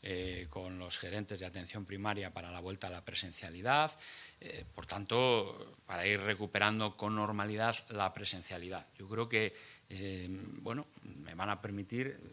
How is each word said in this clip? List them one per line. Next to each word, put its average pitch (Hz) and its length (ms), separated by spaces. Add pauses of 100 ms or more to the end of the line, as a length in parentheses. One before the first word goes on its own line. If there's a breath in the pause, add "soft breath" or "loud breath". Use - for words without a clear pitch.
eh, 90 460
con 92 300
los 90 180
gerentes 98 400
de 92 80
atención 95 380
primaria 98 500
para 87 160
la 90 80
vuelta 95 300
a - 20
la 87 140
presencialidad. 98 880 (480 loud breath)
Eh, 85 240 (100)
por - 100
tanto, 113 920 (100)
para 90 180
ir 101 160
recuperando 104 760
con 104 180
normalidad 107 640 (140)
la 101 220
presencialidad. 92 760 (100)
Yo 95 100
creo 113 200
que, 110 260 (360 loud breath)
eh, 95 360 (340)
bueno, 123 280 (160)
me 82 320
van 95 140
a 101 120
permitir 110 560 (140)